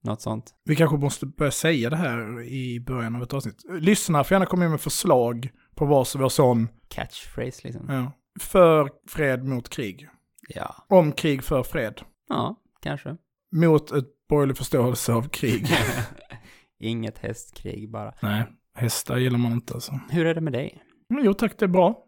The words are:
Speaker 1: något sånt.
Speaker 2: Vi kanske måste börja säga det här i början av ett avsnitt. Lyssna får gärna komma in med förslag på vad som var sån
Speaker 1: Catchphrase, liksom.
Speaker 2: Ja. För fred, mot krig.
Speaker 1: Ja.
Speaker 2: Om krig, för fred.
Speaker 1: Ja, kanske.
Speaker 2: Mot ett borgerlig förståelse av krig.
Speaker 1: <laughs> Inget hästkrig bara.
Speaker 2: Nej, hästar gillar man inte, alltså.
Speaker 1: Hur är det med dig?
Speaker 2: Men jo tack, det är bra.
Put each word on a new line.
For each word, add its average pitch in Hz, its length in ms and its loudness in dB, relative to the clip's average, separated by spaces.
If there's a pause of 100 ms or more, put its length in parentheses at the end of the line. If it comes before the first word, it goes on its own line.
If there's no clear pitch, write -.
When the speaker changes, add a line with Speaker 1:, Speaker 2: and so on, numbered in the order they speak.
Speaker 1:
något 107 180 -6
sånt. 113 340 -8 (100)
Speaker 2:
Vi 151 120 0
kanske 151 200 2
måste 139 300 -4
börja 135 240 -2
säga 135 400 0
det 160 60 -2
här 117 460 -4
i 123 380 -8
början 120 360 -6
av 123 60 -6
ett 120 120 -8
avsnitt. 131 300 -8 (160)
Lyssna 160 440 4
får 190 100 2
gärna 190 120 4
komma 180 180 2
in 165 60 2
med 156 100 -2
förslag 123 720 2 (240)
på 147 120 -2
vad 139 200 4
som 139 140 -6
var 131 80 2
sån 120 400 4 (200)
Speaker 1:
Catchphrase, - 760 -10
liksom. 120 240 -12
Speaker 2:
Ja. 131 240 -4 (280)
För 160 500 6 (180)
fred, 131 360 -2
mot 131 240 -6
krig. 101 400 -10 (400)
Speaker 1:
Ja. - 260 -10 (140)
Speaker 2:
Om 165 240 6
krig, 139 320 0
för 131 180 0
fred. 120 380 -6 (280)
Speaker 1:
Ja, - 280 -4 (260)
kanske. 147 340 -8 (360)
Speaker 2:
Mot 160 400 4
ett 131 160 -2 (200)
borgerlig 139 280 2
förståelse 123 560 0
av 117 160 0
krig. 110 380 -2 (560)
Speaker 1:
<laughs> - 600 -20
Inget 110 360 -6
hästkrig 107 720 -12
bara. 107 320 -10
Speaker 2:
Nej, 107 220 -2 (300)
hästar - 420 -4
gillar 123 220 2
man 120 140 0
inte, - 220 -4
alltså. 123 180 -10 (180)
Speaker 1:
Hur 165 160 0
är 165 80 2
det 165 60 -4
med 156 120 -4
dig? 131 300 -8 (260)
Speaker 2:
Men 269 160 0
jo 202 100 4
tack, - 240 -2
det 220 60 2
är 190 40 2
bra. 180 400 4